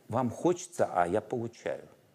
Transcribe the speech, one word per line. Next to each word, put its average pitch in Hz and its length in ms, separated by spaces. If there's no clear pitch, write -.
вам 120 200
хочется, - 560
а 90 220
я 104 140
получаю. 104 680